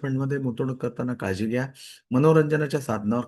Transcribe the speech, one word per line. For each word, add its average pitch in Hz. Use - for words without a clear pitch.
फंडमध्ये 139
गुंतवणूक 131
करताना 123
काळजी 95
घ्या. 123
मनोरंजनाच्या 151
साधनावर 113